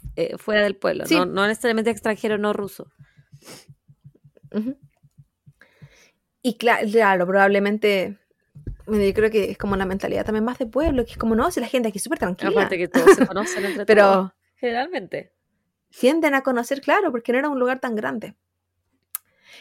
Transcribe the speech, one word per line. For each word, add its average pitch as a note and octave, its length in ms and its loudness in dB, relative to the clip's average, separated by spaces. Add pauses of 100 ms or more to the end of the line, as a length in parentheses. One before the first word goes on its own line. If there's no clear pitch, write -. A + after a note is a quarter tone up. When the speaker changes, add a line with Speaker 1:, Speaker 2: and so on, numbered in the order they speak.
(140)
Speaker 1:
eh, - 240 -4
fuera G#3 240 0
del G3+ 140 0
pueblo, - 280 -2
Speaker 2:
Sí. - 120 2
Speaker 1:
no, F3+ 100 2
no F#3 200 0
necesariamente A3 440 0
extranjero G#3+ 480 -2
no G#3 160 -2
ruso. - 360 -10 (1600)
Speaker 2:
Ujú. G#3+ 260 -6 (1600)
Y B3+ 160 -2
cla-, A3+ 340 2
claro, G3 360 4
probablemente, G3+ 920 2 (680)
bueno, G#3 180 0
yo G3 80 2
creo G#3+ 180 2
que G3+ 200 0
es G3 80 -10
como G3 180 -2
la F#3+ 80 -2
mentalidad F#3+ 400 -4
también A3 200 -2
más B3 140 -4
de B3+ 80 -4
pueblo, C4+ 380 0
que - 60 -10
es - 80 -14
como, A3+ 160 0
no, C4 160 2
si E4+ 100 -4
la A#3 60 -2
gente A#3+ 220 -2
aquí G3+ 100 -6
es - 60 -8
súper D4 160 -4
tranquila. F#3+ 320 -2
Speaker 1:
Aparte G3 260 0
que F3 100 -2
todos - 280 4
se C4 100 2
conocen G3 400 -6
entre G3+ 180 -6
Speaker 2:
<laughs> - 20 -10
Pero G#3 160 6
Speaker 1:
todos, F#3+ 300 4 (220)
generalmente. B3 800 -6 (580)
Speaker 2:
tienden D4+ 440 2
a C4+ 80 0
conocer, C4 380 -2
claro, E4+ 300 0
porque A#3+ 220 -2
no B3 60 2
era D4 120 0
un C4+ 80 -4
lugar B3+ 220 -2
tan A#3 160 -4
grande. A3+ 400 -8 (1200)